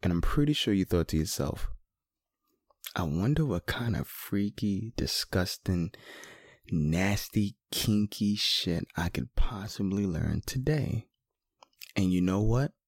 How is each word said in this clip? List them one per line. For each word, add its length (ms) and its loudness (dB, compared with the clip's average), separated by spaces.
And 100 2
I'm 80 2
pretty 320 4
sure 220 2
you 100 4
thought 240 2
to 80 0
yourself, 520 -2
"I 100 -2
wonder 420 2
what 180 -2
kind 320 -2
of 100 -2
freaky, 880 -2
disgusting, 1000 -2
nasty, 880 0
kinky 640 0
shit 480 0
I 140 -2
could 260 -6
possibly 720 0
learn 400 -2
today." 600 -2
And 160 2
you 80 4
know 220 2
what? 320 2